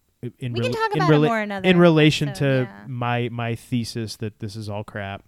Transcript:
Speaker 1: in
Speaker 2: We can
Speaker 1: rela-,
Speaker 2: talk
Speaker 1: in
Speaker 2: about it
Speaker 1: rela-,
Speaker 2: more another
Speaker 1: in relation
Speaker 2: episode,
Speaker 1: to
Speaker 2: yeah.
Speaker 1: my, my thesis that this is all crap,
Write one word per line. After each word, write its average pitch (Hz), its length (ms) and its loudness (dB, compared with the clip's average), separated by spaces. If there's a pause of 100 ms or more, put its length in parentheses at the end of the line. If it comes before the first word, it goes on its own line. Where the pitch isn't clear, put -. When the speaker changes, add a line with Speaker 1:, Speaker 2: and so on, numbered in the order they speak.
(400)
Speaker 1:
in 123 140 -8
Speaker 2:
We 117 80 -4
can 508 100 -2
Speaker 1:
rela-, - 20 -4
Speaker 2:
talk 440 180 -2
Speaker 1:
in 415 100 -2
Speaker 2:
about 349 100 4
it 302 40 8
Speaker 1:
rela-, 147 120 4
Speaker 2:
more 226 120 0
another 202 300 -2
Speaker 1:
in 180 80 8
relation 156 520 6
Speaker 2:
episode, 135 360 0
Speaker 1:
to 120 60 -14
Speaker 2:
yeah. 101 160 -18
Speaker 1:
my, 120 420 -4
my 117 260 -4
thesis 117 600 -6
that 107 220 -10
this 104 160 -10
is 107 140 -10
all 104 140 -8
crap, 98 440 -10